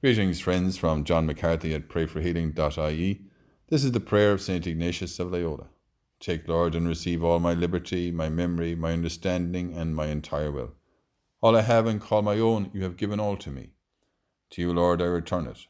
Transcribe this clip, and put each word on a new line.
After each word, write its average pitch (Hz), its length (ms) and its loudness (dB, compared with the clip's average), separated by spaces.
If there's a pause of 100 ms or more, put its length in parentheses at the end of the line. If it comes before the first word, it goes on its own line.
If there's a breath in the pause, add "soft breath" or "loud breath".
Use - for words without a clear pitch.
Greetings, 104 340 4
friends, 92 380 2
from 80 280 2
John 82 200 2
McCarthy 80 480 0
at 76 160 -6
pray 82 160 0
for 78 160 -6
healing 85 320 0
dot 76 240 0
I 76 140 0
E. 90 320 -2 (460 loud breath)
This 143 160 2
is 127 80 2
the 117 80 0
prayer 104 320 4
of 95 100 0
Saint 90 240 -2
Ignatius 87 520 -4
of 90 140 -4
Loyola. 85 380 -4 (500)
"Take, 80 260 -4
Lord, 82 280 2
and 85 120 0
receive 85 380 -2
all 85 140 4
my 85 160 2
liberty, 87 560 -2
my 82 180 -4
memory, 85 460 -2
my 82 180 -2
understanding, 87 800 -2
and 80 240 -4
my 78 120 -2
entire 76 440 -4
will. 65 220 -8 (680)
All 113 160 6
I 110 60 6
have 113 240 4
and 107 160 -2
call 107 180 2
my 104 180 0
own, 113 360 2
you 98 80 -4
have 90 160 -6
given 104 200 -2
all 104 200 -2
to - 120 -12
me. 65 200 -12 (800)
To - 100 -10
you, 87 140 0
Lord, 87 260 4
I 87 60 2
return 87 400 -2
it. - 240 -16